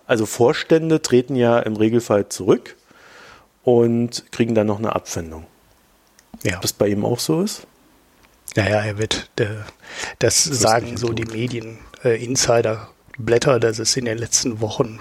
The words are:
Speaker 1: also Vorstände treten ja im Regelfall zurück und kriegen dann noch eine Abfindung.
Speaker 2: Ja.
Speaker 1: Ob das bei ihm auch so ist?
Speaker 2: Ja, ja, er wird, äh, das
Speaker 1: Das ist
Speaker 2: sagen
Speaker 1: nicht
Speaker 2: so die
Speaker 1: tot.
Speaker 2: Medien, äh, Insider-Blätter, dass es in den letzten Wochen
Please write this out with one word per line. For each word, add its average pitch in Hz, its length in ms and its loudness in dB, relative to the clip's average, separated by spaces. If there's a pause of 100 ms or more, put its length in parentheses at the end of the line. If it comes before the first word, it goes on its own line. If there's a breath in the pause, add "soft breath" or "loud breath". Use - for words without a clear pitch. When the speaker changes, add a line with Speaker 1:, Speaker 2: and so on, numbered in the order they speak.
Speaker 1:
also 110 200 2
Vorstände 160 760 2
treten 127 340 2
ja 120 240 4
im 110 160 -2
Regelfall 110 520 2
zurück 120 480 0 (880 loud breath)
und 117 680 2
kriegen 117 220 0
dann 107 140 2
noch 104 100 -2
eine 110 160 -4
Abfindung. 80 520 -8 (1000)
Speaker 2:
Ja. 92 120 -4
Speaker 1:
Ob 92 60 -12
das 101 100 -4
bei 107 160 0
ihm 104 160 0
auch 120 160 -2
so 160 220 0
ist? - 240 -8 (920)
Speaker 2:
Ja, 107 120 0
ja, 104 120 2
er 104 180 -6
wird, - 320 -6 (100)
äh, 113 60 2 (720 loud breath)
das - 260 2
Speaker 1:
Das - 20 -2
ist 139 140 -2
Speaker 2:
sagen 113 260 2
Speaker 1:
nicht 120 120 -8
Speaker 2:
so 117 140 -2
die 113 120 -4
Speaker 1:
tot. 110 100 -10
Speaker 2:
Medien, 113 440 -8 (260)
äh, 117 200 2
Insider-Blätter, 117 1400 0
dass 113 180 0
es - 180 -2
in 123 100 -4
den 113 120 -4
letzten 117 420 -2
Wochen 110 400 -2